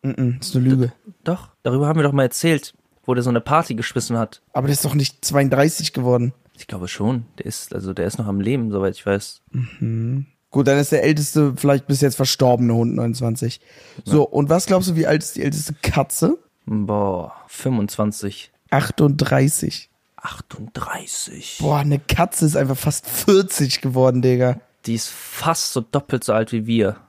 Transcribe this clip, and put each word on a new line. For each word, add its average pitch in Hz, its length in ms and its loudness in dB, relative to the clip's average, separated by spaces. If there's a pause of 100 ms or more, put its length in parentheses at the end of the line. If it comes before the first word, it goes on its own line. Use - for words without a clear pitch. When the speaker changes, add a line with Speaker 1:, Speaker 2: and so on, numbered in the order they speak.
Speaker 1:
Mm-mm, 131 380 -2
ist - 160 -10
eine 127 120 4
Lüge. 131 180 4 (200)
Speaker 2:
D-, 208 60 -20 (120)
doch, 175 240 -4 (140)
darüber 135 240 0
haben 156 120 2
wir 151 40 4
doch 143 100 2
mal 139 120 4
erzählt, 151 500 0 (300)
wo 123 100 0
der 123 80 0
so 123 80 0
eine 120 100 2
Party 147 340 0
geschmissen 117 440 -4
hat. - 240 -4 (100)
Speaker 1:
Aber 131 140 -2
der 143 80 2
ist - 100 -2
doch 143 100 -2
nicht 139 300 -2
zweiunddreißig 139 720 2
geworden. 123 400 2 (240)
Speaker 2:
Ich - 80 -20
glaube 90 220 -8
schon. 117 360 -2 (140)
Der - 80 -10
ist, - 280 -10
also 95 200 -6
der 90 120 -2
ist 104 120 -4
noch 110 80 -4
am 101 140 -2
Leben, 117 300 -2
soweit 98 240 -2
ich - 120 -10
weiß. 101 340 -4 (100)
Speaker 1:
Mhm. 120 760 -4 (240)
Gut, 135 180 2
dann 139 100 6
ist 143 140 2
der 143 100 2
älteste 147 540 2
vielleicht 139 320 2
bis 135 140 2
jetzt 135 140 2
verstorbene 123 580 2
Hund 117 200 2
neunundzwanzig. 120 640 -4 (440)
So, 151 200 4
Speaker 2:
Ja. - 40 -2
Speaker 1:
und 143 220 0
was 180 160 2
glaubst 185 240 2
du, 165 60 0
wie 160 100 2
alt 156 160 2
ist - 140 -10
die - 60 -4
älteste 147 400 -4
Katze? 165 560 0 (280)
Speaker 2:
Boah, 101 680 -2 (160)
fünfundzwanzig. 104 1040 -4 (180)
Speaker 1:
Achtunddreißig. 139 1160 0 (280)
Speaker 2:
Achtunddreißig. - 1400 -12
Speaker 1:
Boah, 147 180 2
eine 143 200 0
Katze - 480 0
ist 151 100 2
einfach 135 200 0
fast - 320 -4
vierzig 190 720 2
geworden, 127 420 2
Digga. 123 380 2 (260)
Speaker 2:
Die 117 80 -2
ist 113 140 -6
fast - 640 -6
so 131 80 -2
doppelt 135 440 -4
so 113 80 0
alt 110 200 0
wie 113 140 -4
wir. 110 300 2 (120)